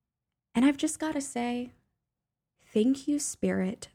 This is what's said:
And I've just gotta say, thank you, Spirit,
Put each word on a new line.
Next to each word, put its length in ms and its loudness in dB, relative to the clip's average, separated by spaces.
And 100 4
I've 140 4
just 200 -4
gotta 220 -4
say, 540 -6
thank 340 2
you, 120 0
Spirit, 760 -2